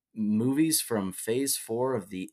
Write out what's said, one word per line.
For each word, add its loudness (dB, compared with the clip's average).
movies 2
from 0
Phase -2
Four -2
of -6
the -8